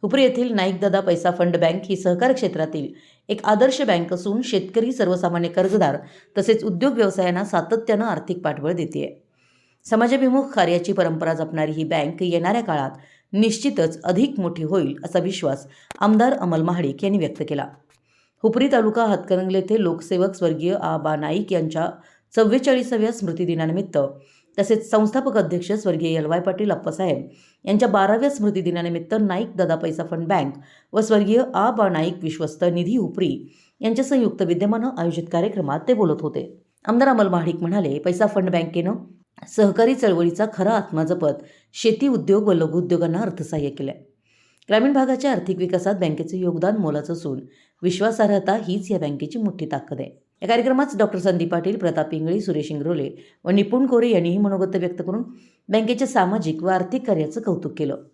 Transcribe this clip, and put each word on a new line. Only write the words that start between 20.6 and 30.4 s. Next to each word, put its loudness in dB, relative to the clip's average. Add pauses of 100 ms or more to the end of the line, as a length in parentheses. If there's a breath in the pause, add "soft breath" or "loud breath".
आबा -2
नाईक -4
यांच्या -2 (480 soft breath)
चव्वेचाळीसाव्या 2
स्मृतिदिनानिमित्त -2 (600 soft breath)
तसेच 0
संस्थापक 2
अध्यक्ष -2
स्वर्गीय 0
एल -2
वाय 0
पाटील -2
अप्पासाहेब -2 (380 soft breath)
यांच्या 4
बाराव्या 4
स्मृतिदिनानिमित्त -2
नाईक -2
दादा 2
पैसा -4
फंड -6
बँक 0 (400 loud breath)